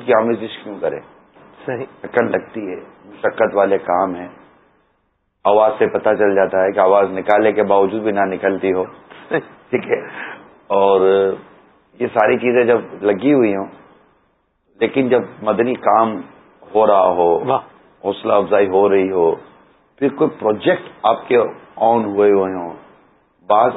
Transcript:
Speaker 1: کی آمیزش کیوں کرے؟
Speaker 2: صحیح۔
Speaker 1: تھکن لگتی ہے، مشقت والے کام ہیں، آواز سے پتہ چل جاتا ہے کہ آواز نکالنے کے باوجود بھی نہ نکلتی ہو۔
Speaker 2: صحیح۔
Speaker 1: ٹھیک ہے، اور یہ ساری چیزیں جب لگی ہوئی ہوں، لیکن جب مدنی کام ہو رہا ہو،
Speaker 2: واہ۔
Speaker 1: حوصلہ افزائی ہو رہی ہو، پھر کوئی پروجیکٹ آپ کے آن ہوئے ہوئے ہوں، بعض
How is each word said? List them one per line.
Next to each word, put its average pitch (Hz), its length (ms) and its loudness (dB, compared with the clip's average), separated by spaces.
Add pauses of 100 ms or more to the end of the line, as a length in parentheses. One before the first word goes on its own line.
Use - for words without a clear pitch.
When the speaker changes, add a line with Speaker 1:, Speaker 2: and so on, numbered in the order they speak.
Speaker 1:
کی 123 60 0 (100)
آمیزش 113 420 -4
کیوں 104 180 -14
کرے؟ 73 180 -4 (640)
Speaker 2:
صحیح۔ 131 200 -8 (160)
Speaker 1:
تھکن 117 300 -2
لگتی 95 300 -6
ہے، 92 180 -10 (260)
مشقت 107 500 -2
والے 98 220 2
کام 90 380 -2
ہیں، 90 120 -12 (1160)
آواز 107 340 4
سے 110 100 2
پتہ 107 220 -2
چل 101 260 2
جاتا 95 280 2
ہے 95 80 0
کہ 101 80 -2
آواز 95 320 4
نکالنے 104 400 2
کے 104 120 0
باوجود 98 380 0
بھی 107 100 -2
نہ 101 80 -2
نکلتی 95 540 -2
ہو۔ 92 100 -2 (460)
Speaker 2:
صحیح۔ 160 100 -2 (300)
Speaker 1:
ٹھیک 117 160 -4
ہے، - 200 -4 (600)
اور 98 340 2 (1000)
یہ 120 140 -4
ساری 117 240 0
چیزیں 123 260 0
جب 113 400 -4
لگی 104 300 0
ہوئی 110 220 0
ہوں، 98 100 -6 (1120)
لیکن 123 300 0
جب 120 120 2 (200)
مدنی 110 320 0
کام 107 480 0 (540)
ہو 107 120 4
رہا 95 200 4
ہو، 85 380 0
Speaker 2:
واہ۔ 131 140 -2 (460)
Speaker 1:
حوصلہ 101 280 -4
افزائی 101 340 2
ہو 98 220 2
رہی 95 220 2
ہو، 82 240 2 (640)
پھر 139 100 0
کوئی 147 200 -2
پروجیکٹ 107 520 -2 (220)
آپ 113 240 0
کے 123 100 2 (380)
آن 113 300 2
ہوئے 101 260 2
ہوئے 95 220 2
ہوں، 85 200 -10 (760)
بعض 110 300 2